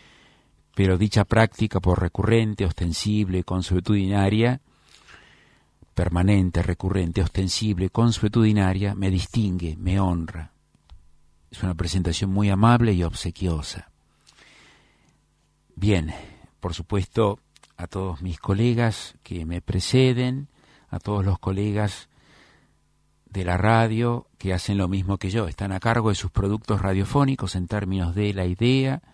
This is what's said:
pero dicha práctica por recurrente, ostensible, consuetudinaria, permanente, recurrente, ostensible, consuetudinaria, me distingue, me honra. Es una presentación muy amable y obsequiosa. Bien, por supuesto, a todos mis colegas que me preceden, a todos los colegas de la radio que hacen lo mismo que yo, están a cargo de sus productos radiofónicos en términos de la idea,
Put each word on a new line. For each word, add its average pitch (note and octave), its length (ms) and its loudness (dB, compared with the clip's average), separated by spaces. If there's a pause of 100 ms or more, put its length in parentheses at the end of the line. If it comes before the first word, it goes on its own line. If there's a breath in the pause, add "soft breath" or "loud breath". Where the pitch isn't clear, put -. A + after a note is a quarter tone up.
(760 soft breath)
pero F#2+ 220 4
dicha G2+ 300 2
práctica A2 540 0
por F2+ 200 2
recurrente, G#2+ 640 0
ostensible, F#2 800 0
consuetudinaria, G2 1200 0 (1300 soft breath)
permanente, F2+ 720 2
recurrente, F2+ 580 -2
ostensible, F#2+ 720 0
consuetudinaria, G#2 1040 2
me G2 160 -2
distingue, F2+ 640 0
me F#2 240 0
honra. E2 500 -2 (1000)
Es - 120 -14
una F#2 120 -2
presentación F2 560 -2
muy G2+ 200 2
amable A2+ 440 4
y F2 100 2
obsequiosa. E2 880 -6 (1800 soft breath)
Bien, F2 360 2 (460 loud breath)
por F2 140 -6
supuesto, G2+ 680 -2 (380)
a F2 100 -10
todos F#2 360 -6
mis F#2 160 -6
colegas A#2 840 0
que E2+ 220 -10
me E2+ 160 -6
preceden, B2+ 880 0 (400 soft breath)
a - 100 -6
todos G2+ 260 -2
los F#2+ 140 2
colegas G2+ 680 -4 (1200 soft breath)
de F#2 180 -6
la F2+ 120 0
radio A2+ 720 2 (100)
que F#2+ 160 -2
hacen G2 240 -2
lo G2 80 0
mismo F#2+ 320 -2
que F#2+ 120 -4
yo, G#2 180 -2
están G2 240 -6
a F#2 80 -4
cargo A2+ 300 2
de G2 40 2
sus - 160 -6
productos G2+ 500 0
radiofónicos G2 760 0
en F2+ 100 -4
términos F#2+ 480 -2
de G#2 180 0
la F#2+ 140 -2
idea, C3 560 0 (120)